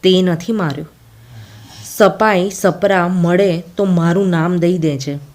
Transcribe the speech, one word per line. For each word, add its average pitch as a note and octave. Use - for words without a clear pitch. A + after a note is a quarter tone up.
તે F#3
નથી F3+
માર્યો. D#3
સપાઈ G3+
સપરા F#3
મળે F3
તો G3+
મારું F3
નામ F3
દઈ F3
દેજે. C#3+